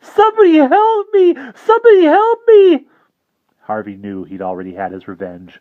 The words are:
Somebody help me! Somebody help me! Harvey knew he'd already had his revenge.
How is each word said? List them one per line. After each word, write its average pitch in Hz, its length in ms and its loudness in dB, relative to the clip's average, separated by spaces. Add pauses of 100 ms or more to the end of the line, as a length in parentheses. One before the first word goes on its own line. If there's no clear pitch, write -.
Somebody 427 560 0
help 403 560 0
me! 359 220 2 (200)
Somebody 440 500 2
help 427 440 0
me! 381 380 4 (720)
Harvey 104 360 -12
knew 98 280 -14
he'd 90 180 -16
already 92 320 -12
had 92 180 -12
his 92 160 -18
revenge. 90 520 -18